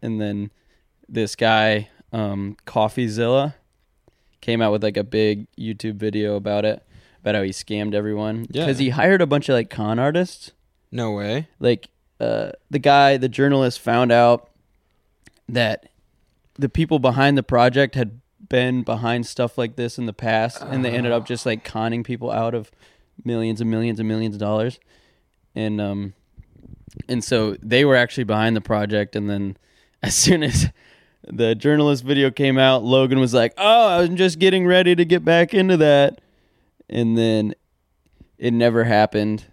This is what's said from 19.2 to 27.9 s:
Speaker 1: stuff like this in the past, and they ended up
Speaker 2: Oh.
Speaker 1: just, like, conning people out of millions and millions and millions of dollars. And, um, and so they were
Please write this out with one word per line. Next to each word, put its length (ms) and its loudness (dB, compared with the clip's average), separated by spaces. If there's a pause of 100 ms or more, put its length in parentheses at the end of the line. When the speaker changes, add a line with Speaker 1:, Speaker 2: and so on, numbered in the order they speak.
Speaker 1:
stuff 320 -6
like 160 -4
this 240 -8
in 80 -8
the 60 -8
past, 500 -2
and 220 -4
they 80 -2
ended 180 -2
up 140 0
Speaker 2:
Oh. 20 -20
Speaker 1:
just, 180 -8
like, 200 -4
conning 400 -6
people 260 -8
out 240 -4
of 160 -8 (540)
millions 360 -4
and 80 -2
millions 300 -2
and 100 -4
millions 280 -4
of 40 -10
dollars. 380 -2 (800)
And, 240 -4
um, 340 -6 (960)
and 140 -4
so 400 -2
they 220 2
were 120 4